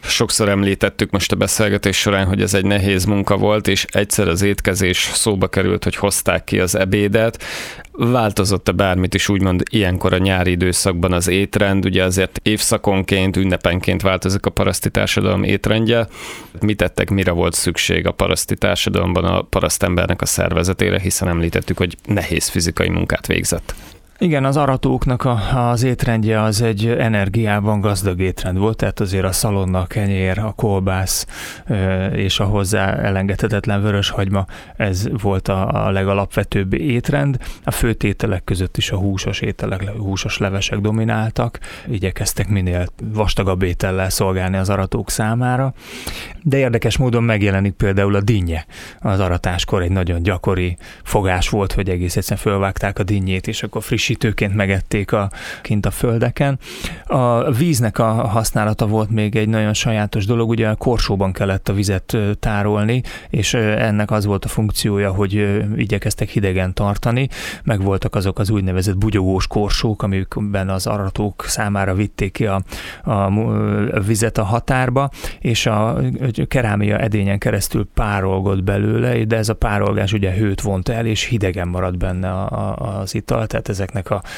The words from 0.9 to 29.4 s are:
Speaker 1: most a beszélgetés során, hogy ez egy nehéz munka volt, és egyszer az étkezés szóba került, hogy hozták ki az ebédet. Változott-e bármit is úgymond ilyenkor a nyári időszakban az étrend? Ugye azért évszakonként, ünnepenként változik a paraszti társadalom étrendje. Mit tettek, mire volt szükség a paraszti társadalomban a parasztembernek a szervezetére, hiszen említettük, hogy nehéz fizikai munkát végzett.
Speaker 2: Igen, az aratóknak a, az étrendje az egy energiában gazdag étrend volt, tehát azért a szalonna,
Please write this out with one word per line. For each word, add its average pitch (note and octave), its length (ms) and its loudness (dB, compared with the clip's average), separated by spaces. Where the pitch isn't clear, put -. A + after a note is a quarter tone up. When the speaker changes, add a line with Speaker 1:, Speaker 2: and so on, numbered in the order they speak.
Speaker 1:
most F#2+ 200 0
a G2+ 40 2
beszélgetés G2+ 600 0
során, G2 280 2
hogy G2 160 2
ez G2 120 0
egy F#2+ 120 2
nehéz G2 400 2
munka G2+ 320 2
volt, G#2 300 2
és G2 220 2
egyszer G2+ 380 0
az F2 140 2
étkezés G2 560 2
szóba F#2+ 500 0
került, F#2+ 360 0
hogy - 120 -2
hozták F#2+ 480 0
ki G2+ 160 0
az F#2 160 0
ebédet. G#2 680 2
Változott-e G#2 800 2
bármit F#2 420 2
is - 160 0
úgymond F#2+ 400 2
ilyenkor F#2 440 2
a F#2 40 2
nyári F#2 340 2
időszakban F2+ 640 2
az F2 140 2
étrend? G2 580 2
Ugye F#2+ 180 2
azért F#2 380 0
évszakonként, G2 960 2
ünnepenként F#2 640 0
változik F#2+ 440 0
a G2 40 2
paraszti F#2+ 400 0
társadalom G2 540 0
étrendje. A2 640 2
Mit G#2 180 0
tettek, F#2 320 0
mire F#2+ 220 2
volt E2+ 220 2
szükség F2 540 0
a E2+ 40 2
paraszti F2+ 440 0
társadalomban F2+ 720 0
a F2+ 160 2
parasztembernek F2+ 800 0
a - 40 0
szervezetére, F#2 720 0
hiszen F#2+ 280 -2
említettük, E2+ 500 0
hogy F2+ 280 -2
nehéz F2+ 420 0
fizikai F2 420 0
munkát F2 380 -2
végzett. F2 480 -2
Speaker 2:
Igen, D3+ 280 0
az C#3 120 2
aratóknak C3 680 0
a, A#2+ 440 2
az A#2+ 140 2
étrendje A2+ 580 2
az A2 200 2
egy A2 260 0
energiában G#2 960 0
gazdag F#2+ 380 0
étrend F#2 380 -2
volt, A2 200 0
tehát - 220 -2
azért F#2+ 260 0
a G2 60 0
szalonna, G2 480 0